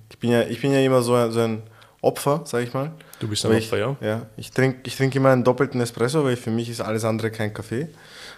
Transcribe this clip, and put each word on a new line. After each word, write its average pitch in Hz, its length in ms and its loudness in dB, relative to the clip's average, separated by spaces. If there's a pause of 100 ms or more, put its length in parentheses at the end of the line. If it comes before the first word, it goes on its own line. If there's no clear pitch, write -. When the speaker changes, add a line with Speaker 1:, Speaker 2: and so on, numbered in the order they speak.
Speaker 1:
Ich - 100 -20
bin 120 120 0
ja, 120 120 6
ich 117 200 -4
bin 139 100 2
ja 139 80 4
immer 131 220 4
so 120 120 2
ein, 120 180 4
so 117 80 0
ein 110 220 0 (380)
Opfer, 143 440 0
sag 120 180 -4
ich 120 100 -8
mal. 139 200 -6 (280)
Speaker 2:
Du 117 80 -6
bist 107 160 -4
ein 113 80 2
Speaker 1:
Weil 113 60 6
Speaker 2:
Opfer, 110 180 -2
Speaker 1:
ich, 101 60 0
Speaker 2:
ja? 123 260 -4
Speaker 1:
ja, 113 180 -4 (100)
ich - 140 -14
trink, 131 360 0
ich 123 100 -10
trink 135 180 0
immer 135 160 4
einen 127 140 4
doppelten 127 360 2
Espresso, 127 440 0
weil 127 120 0
für 120 140 -6
mich 117 200 -2
ist 113 100 -8
alles 110 240 -2
andere 110 260 0
kein 107 220 -4
Kaffee. 113 360 -6 (500)